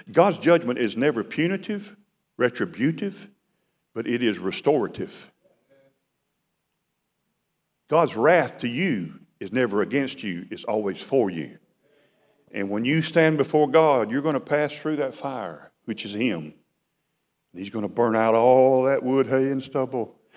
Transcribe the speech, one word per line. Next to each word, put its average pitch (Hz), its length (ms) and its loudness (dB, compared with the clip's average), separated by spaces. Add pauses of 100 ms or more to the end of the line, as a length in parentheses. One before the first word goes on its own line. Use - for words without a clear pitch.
(120)
God's 170 260 4
judgment 139 400 2
is 110 180 -2
never 120 280 0
punitive, 156 720 -4 (420)
retributive, 123 880 -2 (680)
but 117 140 -8
it 120 160 -2
is 107 140 2
restorative. 98 920 -4 (2500)
God's 151 260 2
wrath 147 440 2
to 123 100 -4
you 117 500 -4 (200)
is 95 120 -12
never 107 300 0
against 127 400 -4
you, 90 300 -8
it's 95 120 -12
always 104 380 -4
for 123 280 0
you. 82 280 -8 (920)
And 98 180 -6
when 104 160 -4
you 156 160 0
stand 160 360 2
before 147 300 2
God, 135 440 4
you're 135 100 -2
gonna 143 180 0
pass 147 380 -2
through 156 200 -4
that 135 180 -4
fire, 107 560 -10 (140)
which 107 200 -6
is 104 80 -10
him. 95 400 -4 (1000)
And 87 80 -16
he's 98 100 -10
gonna 104 200 -6
burn 113 260 2
out 110 200 4
all 131 480 6
that 135 180 2
wood, 131 260 2
hay, 131 220 2
and 135 140 -4
stubble. 127 520 -4 (220)